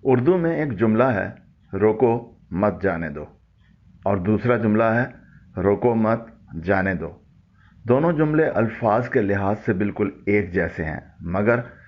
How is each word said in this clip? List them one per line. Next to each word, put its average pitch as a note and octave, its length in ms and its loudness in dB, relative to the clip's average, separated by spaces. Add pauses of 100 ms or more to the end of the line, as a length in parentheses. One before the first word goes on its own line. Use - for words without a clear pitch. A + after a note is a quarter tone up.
उर्दू C3+ 320 6
में E3 200 0
एक D3 160 -2
जुमला A2+ 380 4
है, F#2+ 240 -2 (400)
रोको A2 640 2 (140)
मत F#2 300 0
जाने E2+ 260 -2
दो, D2 320 -12 (640)
और G2+ 120 0
दूसरा G#2+ 380 0
जुमला A2 360 2
है, A#2+ 220 -2 (440)
रोको G2+ 360 2
मत A2+ 320 0 (300)
जाने F#2+ 380 -2
दो। D#2 300 -10 (640)
दोनों C#3 260 2
जुमले D#3 320 0
अल्फाज A2+ 640 0
के B2 140 0
लिहाज G2+ 340 -2
से - 160 -6
बिल्कुल G2+ 560 -4
एक G2+ 240 0
जैसे F2 300 -4
हैं, D#2 400 -10
मगर G#2 420 -2 (220)